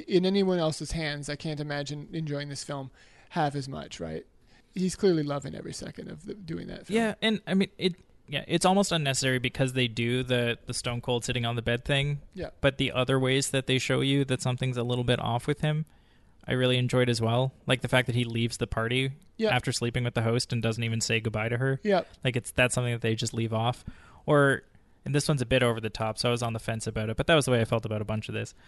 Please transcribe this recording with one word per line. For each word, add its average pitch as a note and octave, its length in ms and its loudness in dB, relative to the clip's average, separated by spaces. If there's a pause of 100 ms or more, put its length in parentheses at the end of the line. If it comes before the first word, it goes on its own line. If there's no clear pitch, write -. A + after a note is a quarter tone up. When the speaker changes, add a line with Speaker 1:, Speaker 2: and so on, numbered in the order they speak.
Speaker 1:
in F3+ 160 4
anyone F#3+ 340 2
else's D#3 340 -2
hands, D3 360 -4
I D3 80 -6
can't D3+ 240 -6
imagine D3 540 -6
enjoying D3 340 -6
this C#3+ 160 -10
film C#3 260 -8 (380)
half D3 260 0
as C3+ 140 -6
much, C#3 320 -12
right? D#3+ 240 -8 (500)
He's F#3 220 -2
clearly F3 260 4
loving C#3+ 320 -6
every E3 200 -12
second - 360 -12
of D#3+ 140 -16
the, G#3 80 -10
doing F3 360 -10
that - 180 -14
film. G3 100 0
Speaker 2:
Yeah, A3+ 240 0
and, A3 260 0
I D#3 60 -4
mean, F#3+ 240 4
it, F3 200 -2 (300)
yeah, C#3+ 220 -6
it's E3+ 160 2
almost G3 260 4
unnecessary C3+ 480 2
because B2+ 360 0
they B2+ 120 2
do A#2+ 360 0
the, A#2+ 420 0
the - 80 -8
Stone A#2+ 300 -4
Cold B2 240 -2
sitting B2 180 -2
on A#2 120 -2
the A#2 60 -2
bed A#2+ 220 -2
thing. C#3+ 380 0 (100)
Speaker 1:
Yeah. F3 160 -10 (140)
Speaker 2:
But C3+ 160 2
the C3+ 140 0
other C3 280 2
ways C3 300 2
that C3+ 160 0
they C3 120 2
show C3 220 0
you C#3 240 2
that C3 160 -2
something's B2+ 380 -2
a A#2+ 40 0
little B2 220 -2
bit B2 160 2
off A#2 260 -2
with D3 140 -2
him, D#3 240 0 (600)
I - 100 -4
really B2+ 220 4
enjoyed B2 320 4
as A#2 120 0
well. A#2 320 0 (160)
Like C3 140 2
the B2 60 -2
fact B2+ 180 4
that A#2+ 100 0
he B2 80 2
leaves A#2 320 -2
the A#2+ 100 -4
party B2+ 460 -2 (240)
Speaker 1:
Yeah. A3 140 0
Speaker 2:
after B2+ 200 0
sleeping A#2+ 320 -2
with A#2+ 120 -2
the A#2 80 0
host A#2 300 0
and A#2+ 80 0
doesn't A2+ 220 -2
even A2+ 180 -2
say A2+ 200 0
goodbye A2 300 -2
to A#2+ 80 0
her. C3+ 260 0
Speaker 1:
Yeah. G3 160 4 (240)
Speaker 2:
Like, B2+ 100 0
it's, B2 160 -4
that's B2+ 240 2
something B2 180 0
that A#2 100 -4
they A2+ 120 2
just A2+ 180 -4
leave A2+ 200 -2
off. A2+ 320 -2 (420)
Or, C#3+ 360 4 (420)
and C3+ 100 -2
this C#3+ 140 0
one's D3 140 2
a A#2+ 40 -2
bit B2+ 160 4
over A#2 180 2
the A2 100 -2
top, A2 280 -4
so B2+ 120 0
I - 20 2
was A#2+ 100 -2
on A2+ 100 -2
the A2+ 60 -4
fence A2+ 300 -6
about A2+ 220 -2
it, A2 60 -6
but - 120 0
that E3 80 8
was C#3+ 80 6
the B2+ 80 2
way A#2+ 80 6
I A2+ 40 4
felt A2 200 0
about G#2+ 180 -4
a - 20 -8
bunch A2 240 -4
of G#2+ 60 -8
this. G#2+ 200 -6 (140)